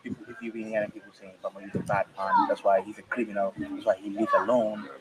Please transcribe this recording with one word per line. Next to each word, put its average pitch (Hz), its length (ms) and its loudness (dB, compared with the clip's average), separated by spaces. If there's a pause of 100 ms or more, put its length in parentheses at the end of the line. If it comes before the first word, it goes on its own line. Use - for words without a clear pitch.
people, - 240 -10
if 120 140 -16
you 113 100 -8
been 110 160 -8
hearing 104 240 -2
people 104 260 -18
saying 95 240 -20
somebody 101 260 -10
is 98 80 -6
a - 40 0
bad 101 260 0 (120)
man, 98 320 2
that's - 140 0
why 98 180 6
he's 107 160 -8
a 98 60 -18
criminal, 101 540 -2
that's 98 280 -6
why 95 100 4
he 104 140 -10
lives 107 280 0
alone, 107 520 2 (120)